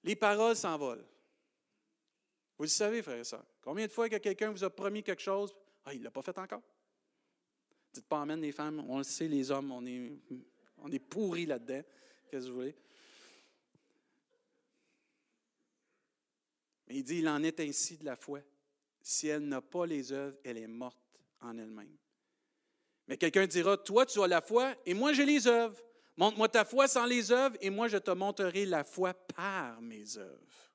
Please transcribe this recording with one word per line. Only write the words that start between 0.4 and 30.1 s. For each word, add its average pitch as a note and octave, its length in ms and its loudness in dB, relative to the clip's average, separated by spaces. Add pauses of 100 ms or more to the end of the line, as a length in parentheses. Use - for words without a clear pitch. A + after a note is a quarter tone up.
s'envolent. D3 500 -4 (1500)
Vous D3+ 60 -2
le D#3 60 -2
savez, G#3+ 320 0
frères B2+ 180 -8
et A#2 40 -12
sœurs. A2 220 -12 (160)
Combien G3+ 260 -6
de G#3+ 40 -8
fois A3+ 180 0
que G#3+ 80 -2
quelqu'un G#3 340 -2
vous F#3+ 140 -4
a F3+ 40 0
promis G3+ 320 -4
quelque F#3+ 200 -4
chose, G3 340 -2 (300)
ah, C#3 80 -12
il B2+ 60 -10
ne A#2 40 -12
l'a A#2 80 -12
pas C3+ 100 -8
fait F3 160 -8
encore. F#3+ 240 -10 (1300)
Dites B2 120 -16
pas D3+ 180 -2
amen, D#3 180 -4
les D3 100 -4
femmes. D3+ 380 -6
On C3 80 -4
le C#3 80 -4
sait, D#3+ 240 -4
les C#3 220 0
hommes, C#3 200 -2
on B2 140 -10
est, B2 260 -8 (680)
on C#3 120 -10
est C3+ 80 -4
pourris F3 460 -4
là-dedans. C3 380 -4 (460)
Qu'est-ce B2+ 180 -8
que B2+ 40 -10
vous B2 60 -8
voulez ? C3+ 180 -8 (4000)
Mais B2+ 100 -8
il C#3 60 -4
dit, D#3+ 160 -4
il D#3+ 100 2
en D3 140 0
est E3 180 -2
ainsi D3+ 360 -4
de D3+ 60 -16
la C3 140 -6
foi. C#3+ 240 -12 (600)
Si - 280 -2
elle D3 180 -2
n'a C3+ 140 -2
pas F3 240 -4
les C#3 260 -4
œuvres, C#3 320 -6
elle A#2+ 140 -8
est A2+ 100 -10
morte A#2+ 320 -12 (400)
en A#2 180 -12
elle-même. A2 380 -14 (1120)
Mais C3+ 100 -4
quelqu'un F#3+ 300 4
dira, F3+ 300 4
toi, G#3 280 4
tu G#3 160 0
as F#3 60 6
la F3 140 4
foi B3 340 2 (100)
et F3+ 80 0
moi, C4+ 200 4
j'ai C#4 120 6
les C#4 220 6
œuvres. A#3 320 4 (380)
Montre-moi G#3+ 320 4
ta F#3 160 6
foi C4+ 240 6
sans A#3+ 160 4
les A#3+ 260 2
œuvres B3 300 4
et G3 80 0
moi, G#3+ 180 0
je G#3 100 0
te F#3 140 0
montrerai G3 540 0
la E3 180 0
foi F#3 300 0
par E3+ 680 -6
mes G#2+ 360 -10